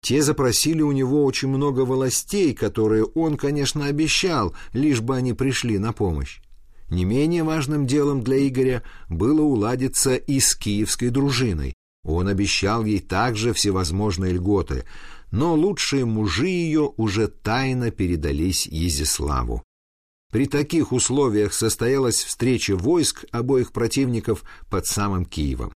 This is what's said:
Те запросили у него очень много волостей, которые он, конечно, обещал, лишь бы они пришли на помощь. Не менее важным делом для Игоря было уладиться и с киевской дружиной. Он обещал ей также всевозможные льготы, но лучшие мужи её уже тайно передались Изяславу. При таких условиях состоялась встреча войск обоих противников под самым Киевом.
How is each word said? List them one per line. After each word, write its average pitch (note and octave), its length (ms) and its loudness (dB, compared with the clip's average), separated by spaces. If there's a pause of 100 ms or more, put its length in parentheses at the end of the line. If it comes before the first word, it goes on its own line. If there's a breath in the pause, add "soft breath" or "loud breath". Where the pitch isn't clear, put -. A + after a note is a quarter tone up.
Те C3 160 2
запросили D3 600 2
у D3 100 2
него C3+ 320 2
очень C3+ 240 0
много C3+ 320 0
волостей, C3 720 0
которые A2 540 2
он, D#3+ 320 -2
конечно, C#3+ 480 -2
обещал, D3 680 0 (200 loud breath)
лишь C3+ 260 2
бы B2 160 -2
они B2+ 160 0
пришли A#2+ 460 0
на A2 160 -2
помощь. D#2+ 460 -2 (500)
Не F2+ 160 0
менее D#3 360 2
важным D3+ 440 0
делом C#3+ 360 2
для C3+ 240 2
Игоря B2+ 360 2 (260 loud breath)
было A2+ 320 2
уладиться B2+ 760 2
и C3+ 260 0
с - 160 2
киевской G#2 520 -2
дружиной. A#2+ 640 0 (320)
Он E2+ 240 0
обещал G2+ 560 0
ей G#2 160 2
также A2 540 0
всевозможные F#2 800 0
льготы, F2+ 500 0 (460 loud breath)
но D#3 240 2
лучшие D3+ 500 2
мужи A2 440 0
её D#3+ 500 0
уже G#2+ 300 0
тайно B2+ 600 -2
передались E2 800 0
Изяславу. C#2+ 960 -2 (680)
При B2 140 0
таких D3 480 0
условиях A#2+ 600 2
состоялась A#2+ 680 0
встреча A#2 540 0
войск C#3+ 560 0
обоих B2+ 400 0
противников A#2 720 0 (240 loud breath)
под F#2 180 -4
самым G2 380 0
Киевом. C2 540 -4